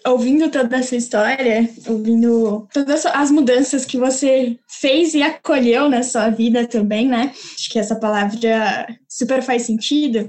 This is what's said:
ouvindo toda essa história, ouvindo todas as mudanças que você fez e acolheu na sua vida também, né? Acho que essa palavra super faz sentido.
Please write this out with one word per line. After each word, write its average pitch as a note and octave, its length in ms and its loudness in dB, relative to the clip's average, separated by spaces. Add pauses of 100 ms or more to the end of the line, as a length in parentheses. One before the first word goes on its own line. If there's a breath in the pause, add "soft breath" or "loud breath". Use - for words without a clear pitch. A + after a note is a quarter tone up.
ouvindo B3+ 420 2
toda B3+ 280 -2
essa B3+ 180 -2
história, A#3 760 0 (200)
ouvindo A3+ 840 2
todas C#4+ 320 0
as C#4+ 280 0
mudanças C4+ 520 2
que - 140 -6
você C4 580 0 (120)
fez D#4 440 0
e D4 120 2
acolheu C#4 640 0
na B3 160 2
sua A3+ 260 0
vida A#3 380 2
também, G#3+ 400 0
né? B3+ 260 0
Acho - 340 -14
que A3+ 120 -2
essa G#3 160 -2
palavra G#3+ 880 -2 (220)
super C4 340 -2
faz A#3+ 200 -2
sentido. A#3 680 -2